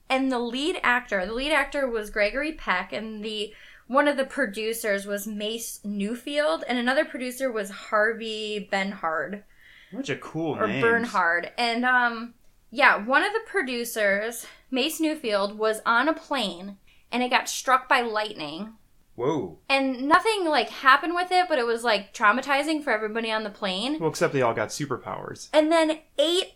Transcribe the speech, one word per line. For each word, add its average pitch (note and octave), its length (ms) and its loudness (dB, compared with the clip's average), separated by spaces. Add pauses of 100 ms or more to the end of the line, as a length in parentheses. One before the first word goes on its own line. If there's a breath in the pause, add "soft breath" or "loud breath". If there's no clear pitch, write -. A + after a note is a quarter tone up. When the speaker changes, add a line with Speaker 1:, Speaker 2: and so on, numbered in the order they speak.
Speaker 1:
and C4 220 2
the A#3+ 80 0
lead C4 440 -2
actor, A#3+ 420 0
the G#3+ 80 -6
lead C4+ 180 -2
actor C#4+ 360 0
was G#3+ 220 -4
Gregory A3+ 440 0
Peck, G3 380 -2
and A3 320 -8
the, G#3+ 300 -6 (340 loud breath)
one C#4+ 200 4
of C#4 100 2
the C4+ 80 2
producers A3 800 -2
was G3+ 220 -4
Mace G#3+ 580 -6
Newfield, B3 840 -2
and B3 120 0
another C4+ 260 2
producer B3+ 460 -4
was G#3 180 -4
Harvey G#3+ 1000 -2
Benhard. F#3+ 720 -2 (500 soft breath)
Speaker 2:
Bunch C4 160 -8
of B2 100 -4
cool D#3 380 -4
Speaker 1:
Or A3 100 0
Speaker 2:
names. - 140 -2
Speaker 1:
Bernhard. G3 760 2
And, A#3+ 260 0
um, A#3+ 480 2 (380)
yeah, A3+ 340 6
one C#4 180 4
of G4+ 100 0
the A4 120 0
producers, A#3 1040 -2 (240 loud breath)
Mace C4+ 280 0
Newfield, G#3+ 580 0
was G#3+ 280 2
on A#3 220 4
a D#4+ 60 4
plane, G3+ 640 -4 (340 soft breath)
and B3 100 0
it B3 80 0
got - 180 0
struck - 400 0
by C4+ 140 4
lightning. G#3+ 720 -4 (400)
Speaker 2:
Whoa. A#2+ 460 -2 (100)
Speaker 1:
And C4+ 380 0
nothing, F#4+ 380 4
like, C#4+ 240 2
happened C#4+ 440 4
with F4+ 180 0
it, F4+ 160 4
but D4+ 120 2
it A#3 80 0
was, A#3 160 0
like, G#3 320 0
traumatizing C4+ 680 2
for C4+ 80 0
everybody A3 400 -2
on A3 120 0
the G#3 80 -4
plane. G#3+ 480 -2
Speaker 2:
Well, D#3 100 2
except D#3 240 0
they C3+ 80 4
all A#2 140 4
got G#2+ 140 -2
superpowers. G#2+ 840 -8
Speaker 1:
And D#4 180 6
then D#4+ 280 2 (180)
eight F4 380 0